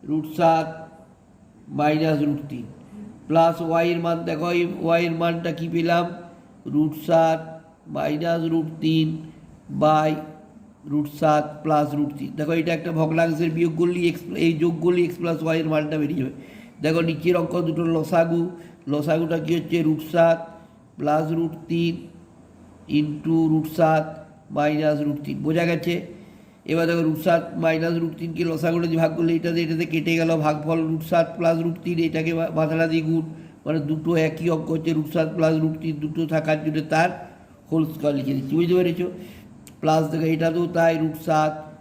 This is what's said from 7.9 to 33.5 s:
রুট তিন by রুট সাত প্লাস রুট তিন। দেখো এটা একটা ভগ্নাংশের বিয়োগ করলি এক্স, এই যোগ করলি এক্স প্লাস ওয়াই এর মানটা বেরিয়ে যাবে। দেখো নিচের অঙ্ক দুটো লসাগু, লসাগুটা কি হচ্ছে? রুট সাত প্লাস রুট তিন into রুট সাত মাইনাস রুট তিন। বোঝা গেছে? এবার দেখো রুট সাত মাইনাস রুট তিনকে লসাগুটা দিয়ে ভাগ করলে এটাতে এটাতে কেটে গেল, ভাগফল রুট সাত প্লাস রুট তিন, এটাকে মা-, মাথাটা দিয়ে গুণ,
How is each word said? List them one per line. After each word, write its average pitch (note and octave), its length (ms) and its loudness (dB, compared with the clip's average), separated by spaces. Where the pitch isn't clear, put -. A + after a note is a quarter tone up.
রুট D#3+ 180 0
তিন D#3+ 260 2
by D#3 300 4
রুট C#3+ 220 -2
সাত D3+ 260 4
প্লাস D3+ 320 2
রুট D3 220 0
তিন। C3+ 200 -8
দেখো D3+ 160 -2
এটা E3 200 0
একটা E3 200 -4
ভগ্নাংশের D#3+ 580 2
বিয়োগ D#3+ 260 0
করলি F3 300 0
এক্স, E3 160 -2
এই E3 220 4
যোগ E3+ 220 2
করলি F3+ 220 2
এক্স E3+ 160 -2
প্লাস E3 220 -2
ওয়াই D#3+ 200 0
এর D#3+ 80 -2
মানটা D#3 300 0
বেরিয়ে D3+ 220 -2
যাবে। C3 120 -4
দেখো D#3+ 220 2
নিচের E3 340 2
অঙ্ক E3+ 260 -2
দুটো E3 200 -2
লসাগু, E3 460 2
লসাগুটা D#3 500 0
কি D#3 160 -2
হচ্ছে? E3 280 -2
রুট D#3 280 2
সাত E3 280 6
প্লাস D3+ 340 0
রুট E3 240 -2
তিন E3+ 260 0
into D3+ 480 0
রুট D#3 180 2
সাত D#3+ 280 4
মাইনাস D3+ 500 0
রুট D3 220 -2
তিন। C#3+ 200 -6
বোঝা D#3+ 220 0
গেছে? E3+ 300 0
এবার E3 200 0
দেখো E3+ 160 2
রুট D#3 220 0
সাত E3+ 180 4
মাইনাস E3 420 0
রুট D#3+ 180 -2
তিনকে E3 280 -6
লসাগুটা E3 420 0
দিয়ে D#3+ 160 2
ভাগ D#3 120 4
করলে E3 200 2
এটাতে E3 280 0
এটাতে E3 240 0
কেটে E3 300 0
গেল, E3 200 2
ভাগফল D3+ 420 0
রুট D#3+ 160 -2
সাত E3 220 2
প্লাস E3 260 2
রুট E3 200 -2
তিন, F3 160 -2
এটাকে D#3+ 360 0
মা-, E3 220 -2
মাথাটা D#3+ 300 2
দিয়ে D#3+ 160 0
গুণ, D#3+ 220 0